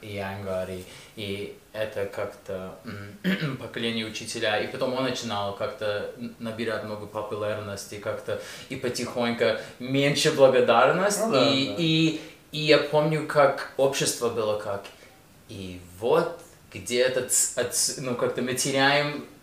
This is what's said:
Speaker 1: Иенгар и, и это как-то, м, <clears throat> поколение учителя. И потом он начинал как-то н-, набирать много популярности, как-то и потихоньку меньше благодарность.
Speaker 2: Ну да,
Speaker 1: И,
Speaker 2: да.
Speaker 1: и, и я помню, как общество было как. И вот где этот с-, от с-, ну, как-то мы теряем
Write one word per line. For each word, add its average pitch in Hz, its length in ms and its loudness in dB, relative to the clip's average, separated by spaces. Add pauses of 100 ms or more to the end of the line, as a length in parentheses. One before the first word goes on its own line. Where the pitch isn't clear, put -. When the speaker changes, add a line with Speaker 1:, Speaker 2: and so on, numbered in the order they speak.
Speaker 1:
Иенгар 98 680 -6
и, 92 120 -8 (320)
и 101 400 -8 (180)
это 107 320 -4
как-то, 92 720 -8 (100)
м, 113 720 -4
<clears throat> - 40 -16
поколение 113 460 -4
учителя. 110 520 -2
И - 80 -2
потом 127 260 -2
он 131 100 0
начинал 107 520 -4
как-то 104 600 -4
н-, 117 220 -10
набирать 113 440 -4
много 104 220 -8
популярности, 104 920 -6
как-то 107 400 -6 (300)
и 131 60 -8
потихоньку 117 840 0 (220)
меньше 139 520 2
благодарность. 135 880 6
Speaker 2:
Ну 220 120 2
да, 135 200 6
Speaker 1:
И, 135 160 2
Speaker 2:
да. - 100 -6
Speaker 1:
и, 160 440 4 (320)
и 151 60 -8
я 151 200 8
помню, 151 480 2
как - 500 2
общество 135 520 2
было 107 280 0
как. 101 280 -6 (640)
И 92 300 -10 (200)
вот 156 400 2 (340)
где 120 280 -2
этот 127 300 0
с-, - 260 2
от 120 180 -2
с-, - 240 0
ну, 127 160 -4
как-то 127 260 -2
мы 123 120 -2
теряем 139 720 2 (160)